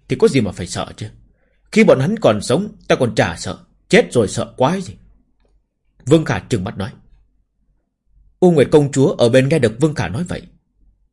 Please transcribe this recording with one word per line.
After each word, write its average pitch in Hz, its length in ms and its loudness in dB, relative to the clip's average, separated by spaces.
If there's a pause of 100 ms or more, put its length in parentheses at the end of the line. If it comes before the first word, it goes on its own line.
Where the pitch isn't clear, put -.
thì - 120 -4
có 226 80 4
gì 131 140 0
mà 95 100 -4
phải 87 160 -10
sợ - 300 -10
chứ. 110 100 -14 (640)
Khi 220 120 4
bọn 147 160 6
hắn 185 200 -2
còn 107 220 2
sống, 180 340 -4 (120)
ta 165 80 0
còn 120 200 -2
chả 92 220 -2
sợ. - 200 -12 (320)
Chết 180 240 2
rồi 113 140 0
sợ - 300 -8
quái 175 240 -2
gì." - 120 -14 (1120)
Vương 156 200 4
Khả 107 140 -4
trừng 92 240 -6
mắt 110 140 -10
nói. 98 140 -8 (1500)
U 180 120 4
Nguyệt 147 200 4
công 147 200 4
chúa 131 200 2
ở 120 180 2
bên 131 200 2
nghe 160 100 2
được 113 200 0
Vương 151 160 0
Khả 101 120 -4
nói 113 160 -8
vậy, 123 180 -10 (720)